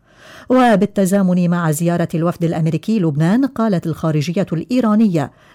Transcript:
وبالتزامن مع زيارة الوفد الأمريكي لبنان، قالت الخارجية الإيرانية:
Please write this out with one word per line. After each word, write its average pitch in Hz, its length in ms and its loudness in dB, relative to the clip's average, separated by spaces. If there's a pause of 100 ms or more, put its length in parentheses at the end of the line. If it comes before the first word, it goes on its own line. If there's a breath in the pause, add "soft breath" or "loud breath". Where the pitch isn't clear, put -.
(500 loud breath)
وبالتزامن 196 1000 2
مع 175 220 0
زيارة 170 440 -2
الوفد 165 280 -2
الأمريكي 165 560 -2
لبنان، 165 460 0
قالت 220 420 -2
الخارجية 160 680 -2
الإيرانية: 214 800 0 (240 soft breath)